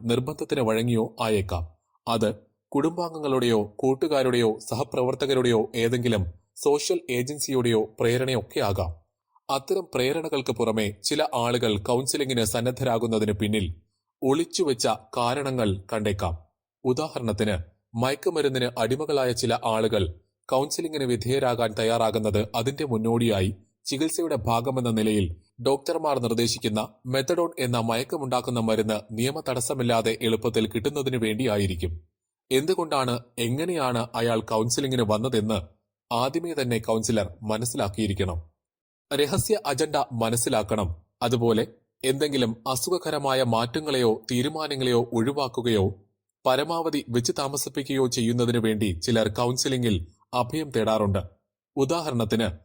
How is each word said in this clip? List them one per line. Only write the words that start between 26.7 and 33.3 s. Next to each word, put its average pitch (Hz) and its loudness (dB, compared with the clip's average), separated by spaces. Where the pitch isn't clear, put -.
മെത്തഡോൺ 165 0
എന്ന 120 0
മയക്കമുണ്ടാക്കുന്ന 123 -2
മരുന്ന് 110 2
നിയമതടസ്സമില്ലാതെ 120 0
എളുപ്പത്തിൽ 113 0
കിട്ടുന്നതിനു 131 -2
വേണ്ടിയായിരിക്കും. 104 0
എന്തുകൊണ്ടാണ്, 147 0